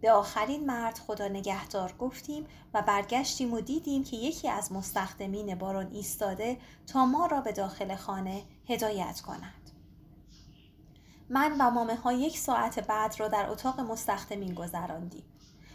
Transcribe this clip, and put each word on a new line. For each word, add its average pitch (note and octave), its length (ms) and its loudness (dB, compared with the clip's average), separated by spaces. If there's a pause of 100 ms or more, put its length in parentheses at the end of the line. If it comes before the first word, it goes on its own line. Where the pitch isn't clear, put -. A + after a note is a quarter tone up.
به A3 100 8
آخرین A3+ 540 4
مرد A#3 320 0
خدا G#3 300 -4
نگهدار G3 680 -2
گفتیم D4 540 -6 (260)
و G#3+ 80 4
برگشتیم A#3 720 2
و A3+ 80 -2
دیدیم C#4 420 -2
که B3+ 140 -8
یکی C4+ 320 -2
از G3+ 220 -2
مستخدمین G3 840 -4
بارون F#3+ 360 -4
ایستاده G#3 680 -2 (300)
تا C4 180 6
ما C#4+ 200 4
را D4+ 160 2
به A3+ 100 -2
داخل F#3+ 440 -2
خانه F#3+ 480 -4 (260)
هدایت G#3+ 520 0
کند. - 500 -12 (1600)
من D4 300 4
و B3 120 8
مامه‌ها A#3 420 2
یک C#4+ 240 2
ساعت A#3 420 2
بعد G#3+ 400 0
را G#3+ 80 0
در G#3 220 2
اتاق C4 300 -2
مستخدمین G3+ 720 -4
گذراندیم. F3 720 -6 (520)